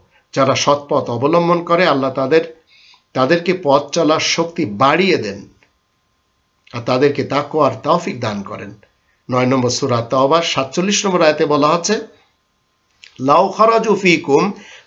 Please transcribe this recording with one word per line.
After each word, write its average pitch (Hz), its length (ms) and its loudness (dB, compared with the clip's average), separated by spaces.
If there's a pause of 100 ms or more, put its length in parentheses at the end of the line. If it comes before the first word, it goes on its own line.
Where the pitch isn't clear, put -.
(340)
যারা 135 220 2
সৎপথ 131 540 -2
অবলম্বন 170 540 0
করে, 170 240 0
আল্লাহ 135 240 0
তাদের, 139 500 -2 (520)
তাদেরকে 170 500 0
পথ 143 260 2
চলার 156 300 2
শক্তি 165 460 -4
বাড়িয়ে 147 520 2
দেন 104 300 -10 (1300)
আর 120 80 -10
তাদেরকে 135 420 0
তাকওয়ার 143 480 0 (120)
তৌফিক 147 360 -2
দান 107 220 -6
করেন। 98 320 -14 (580)
নয় 127 140 2
নম্বর 127 240 2
সূরা 120 320 -2
তাওবার 139 420 2
সাতচল্লিশ 180 640 -2
নম্বর 180 160 0
আয়াতে 156 240 2
বলা 147 220 2
হচ্ছে, 175 400 -2 (1120)
লাউ 156 300 2
খারাজু 214 460 2
ফীকুম 165 560 2 (360)